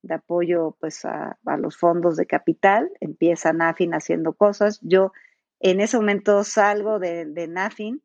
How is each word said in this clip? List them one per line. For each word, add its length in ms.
de 140
apoyo, 640
pues, 240
a, 400
a 120
los 200
fondos 400
de 80
capital, 640
empieza 520
nafin 420
haciendo 380
cosas. 480
Yo 320
en 200
ese 180
momento 460
salgo 540
de, 280
de 200
nafin 580